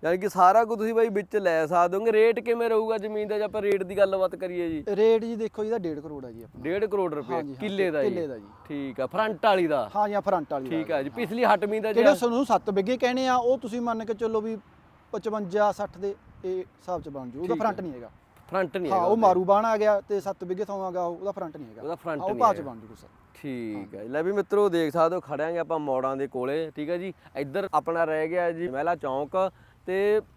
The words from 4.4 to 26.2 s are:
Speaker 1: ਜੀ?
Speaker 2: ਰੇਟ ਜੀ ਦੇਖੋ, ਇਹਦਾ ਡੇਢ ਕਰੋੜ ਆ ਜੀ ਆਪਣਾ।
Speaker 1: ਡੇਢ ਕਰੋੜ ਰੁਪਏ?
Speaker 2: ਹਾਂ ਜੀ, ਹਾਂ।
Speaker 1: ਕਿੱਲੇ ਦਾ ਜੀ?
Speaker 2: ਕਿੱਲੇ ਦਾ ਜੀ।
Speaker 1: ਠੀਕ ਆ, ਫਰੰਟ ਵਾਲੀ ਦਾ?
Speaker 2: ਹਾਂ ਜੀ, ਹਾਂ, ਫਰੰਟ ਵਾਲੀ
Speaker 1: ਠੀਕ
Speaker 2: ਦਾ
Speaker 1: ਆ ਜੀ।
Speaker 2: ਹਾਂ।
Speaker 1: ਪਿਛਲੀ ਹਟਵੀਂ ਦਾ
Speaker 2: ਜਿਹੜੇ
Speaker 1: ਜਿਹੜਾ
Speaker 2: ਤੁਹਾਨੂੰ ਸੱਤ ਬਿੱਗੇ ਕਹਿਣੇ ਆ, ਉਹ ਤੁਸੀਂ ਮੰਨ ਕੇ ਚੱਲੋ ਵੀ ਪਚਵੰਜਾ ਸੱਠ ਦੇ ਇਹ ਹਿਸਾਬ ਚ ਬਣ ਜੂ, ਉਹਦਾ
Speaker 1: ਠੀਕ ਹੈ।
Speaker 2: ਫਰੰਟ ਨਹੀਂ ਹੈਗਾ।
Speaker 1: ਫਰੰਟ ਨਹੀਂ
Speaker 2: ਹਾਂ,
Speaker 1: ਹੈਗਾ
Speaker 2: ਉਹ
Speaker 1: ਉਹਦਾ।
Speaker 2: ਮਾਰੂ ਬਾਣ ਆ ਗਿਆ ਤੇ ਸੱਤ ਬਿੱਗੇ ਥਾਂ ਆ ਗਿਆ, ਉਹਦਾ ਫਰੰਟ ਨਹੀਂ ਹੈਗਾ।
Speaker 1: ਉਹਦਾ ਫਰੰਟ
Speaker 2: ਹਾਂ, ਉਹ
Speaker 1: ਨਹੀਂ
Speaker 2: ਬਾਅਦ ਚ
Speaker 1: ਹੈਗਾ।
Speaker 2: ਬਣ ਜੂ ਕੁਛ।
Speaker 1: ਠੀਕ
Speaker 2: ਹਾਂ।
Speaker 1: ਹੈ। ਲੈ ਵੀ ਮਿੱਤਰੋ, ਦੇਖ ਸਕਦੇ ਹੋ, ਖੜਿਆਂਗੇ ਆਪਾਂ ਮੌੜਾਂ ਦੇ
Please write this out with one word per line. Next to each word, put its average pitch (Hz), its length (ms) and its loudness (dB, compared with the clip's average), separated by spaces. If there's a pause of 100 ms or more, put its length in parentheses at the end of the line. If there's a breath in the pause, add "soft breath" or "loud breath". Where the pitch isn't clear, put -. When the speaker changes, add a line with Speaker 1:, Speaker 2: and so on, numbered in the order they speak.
Speaker 1:
ਜੀ? 156 200 -6
Speaker 2:
ਰੇਟ 220 360 4
ਜੀ 233 120 -6
ਦੇਖੋ, 214 280 -6
ਇਹਦਾ 220 140 -2
ਡੇਢ 160 220 -6
ਕਰੋੜ 143 260 -12
ਆ 120 40 -14
ਜੀ 113 120 -16
ਆਪਣਾ। 123 200 -18
Speaker 1:
ਡੇਢ 180 220 -2
ਕਰੋੜ 190 300 0
ਰੁਪਏ? 143 200 -6
Speaker 2:
ਹਾਂ 165 80 -2
ਜੀ, 147 60 -8
ਹਾਂ। 135 80 -10
Speaker 1:
ਕਿੱਲੇ 190 340 -2
ਦਾ 151 120 0
ਜੀ? - 60 2
Speaker 2:
ਕਿੱਲੇ 180 180 -2
ਦਾ 127 120 -8
ਜੀ। 101 80 -18 (220)
Speaker 1:
ਠੀਕ 139 320 -8
ਆ, 131 60 -2
ਫਰੰਟ 214 400 0
ਵਾਲੀ 190 200 6
ਦਾ? 131 300 0
Speaker 2:
ਹਾਂ 208 120 2
ਜੀ, 202 60 -6
ਹਾਂ, 202 60 2
ਫਰੰਟ 180 320 -2
ਵਾਲੀ 135 180 -4
Speaker 1:
ਠੀਕ 160 180 -4
Speaker 2:
ਦਾ 160 80 0
Speaker 1:
ਆ 139 60 0
ਜੀ। 139 60 -4
Speaker 2:
ਹਾਂ। 123 80 -12
Speaker 1:
ਪਿਛਲੀ 233 280 -2
ਹਟਵੀਂ 208 360 2
ਦਾ 214 120 -2
Speaker 2:
ਜਿਹੜੇ 226 100 4
Speaker 1:
ਜਿਹੜਾ 285 120 8
Speaker 2:
ਤੁਹਾਨੂੰ 247 320 0
ਸੱਤ 220 240 0
ਬਿੱਗੇ 196 260 0
ਕਹਿਣੇ 254 320 0
ਆ, 254 80 4
ਉਹ 247 220 2
ਤੁਸੀਂ 240 220 -6
ਮੰਨ 226 240 -2
ਕੇ 220 100 -4
ਚੱਲੋ 220 260 -2
ਵੀ 220 180 -6 (540)
ਪਚਵੰਜਾ 208 600 0
ਸੱਠ 196 260 -8
ਦੇ 202 160 -6 (300)
ਇਹ 185 140 -4
ਹਿਸਾਬ 175 440 -8
ਚ 160 60 -12
ਬਣ 135 220 -10
ਜੂ, 135 120 -10
ਉਹਦਾ 175 120 0
Speaker 1:
ਠੀਕ 165 80 -4
ਹੈ। 220 40 -4
Speaker 2:
ਫਰੰਟ 208 140 -8
ਨਹੀਂ 175 120 -8
ਹੈਗਾ। 120 180 -14 (400)
Speaker 1:
ਫਰੰਟ 180 260 -2
ਨਹੀਂ 180 160 -2
Speaker 2:
ਹਾਂ, 190 60 2
Speaker 1:
ਹੈਗਾ 175 80 2
Speaker 2:
ਉਹ 190 60 4
Speaker 1:
ਉਹਦਾ। 220 140 4
Speaker 2:
ਮਾਰੂ 185 180 6
ਬਾਣ 196 200 6
ਆ 226 120 2
ਗਿਆ 208 240 4
ਤੇ 202 200 -4
ਸੱਤ 196 240 -8
ਬਿੱਗੇ 185 200 -4
ਥਾਂ 202 120 -8
ਆ 190 140 -6
ਗਿਆ, 180 120 -4
ਉਹਦਾ 175 300 -4
ਫਰੰਟ 170 240 -8
ਨਹੀਂ 135 140 -14
ਹੈਗਾ। 110 120 -18
Speaker 1:
ਉਹਦਾ 156 120 -6
ਫਰੰਟ 160 260 -6
Speaker 2:
ਹਾਂ, 185 60 -4
ਉਹ 190 40 -2
Speaker 1:
ਨਹੀਂ 214 100 -2
Speaker 2:
ਬਾਅਦ 214 160 6
ਚ - 40 -8
Speaker 1:
ਹੈਗਾ। 139 100 -8
Speaker 2:
ਬਣ 113 80 -14
ਜੂ 110 80 -20
ਕੁਛ। 107 120 -20 (360)
Speaker 1:
ਠੀਕ 110 600 -8
Speaker 2:
ਹਾਂ। 101 80 -10
Speaker 1:
ਹੈ। 110 60 -10
ਲੈ 143 140 -2
ਵੀ 180 100 0
ਮਿੱਤਰੋ, 202 360 2
ਦੇਖ 165 240 0
ਸਕਦੇ 170 240 2
ਹੋ, 175 40 -4
ਖੜਿਆਂਗੇ 151 380 -4
ਆਪਾਂ 165 200 -2
ਮੌੜਾਂ 135 380 -2
ਦੇ 139 100 -4